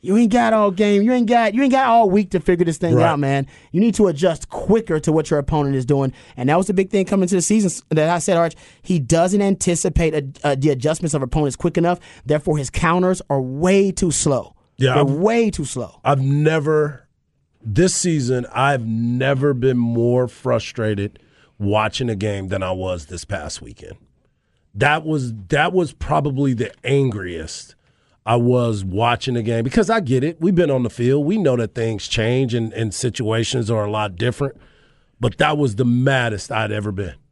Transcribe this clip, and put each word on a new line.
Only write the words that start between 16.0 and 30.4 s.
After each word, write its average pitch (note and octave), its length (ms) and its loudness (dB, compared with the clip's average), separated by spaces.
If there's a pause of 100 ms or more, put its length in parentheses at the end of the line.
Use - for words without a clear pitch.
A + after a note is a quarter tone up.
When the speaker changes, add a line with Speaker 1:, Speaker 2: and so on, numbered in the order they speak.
Speaker 2:
I've C#3 200 2
never, D3+ 840 0 (560)
this D#3+ 320 2
season, C3 600 -2
I've C3 320 0
never B2+ 680 0
been B2+ 240 0
more A#2+ 520 0
frustrated G#2+ 880 -4 (400)
watching G#2+ 500 -2
a A2 80 -4
game G2 320 -4
than F#2+ 140 -4
I F#2 100 -4
was F#2 340 -6
this F2 200 -14
past D#2 340 -10
weekend. - 360 -20 (760)
That D3 300 0
was, C3+ 300 -4 (140)
that D#3 260 0
was F3+ 180 0
probably C#3+ 640 -2
the G#2+ 180 -6 (120)
angriest G2+ 880 -4 (520)
I A2+ 100 2
was A#2+ 480 2
watching A2+ 500 -2
the A#2 80 -2
game, A2+ 220 -2
because E3+ 240 0
I A3+ 120 0
get C3 220 0
it. E3 180 -4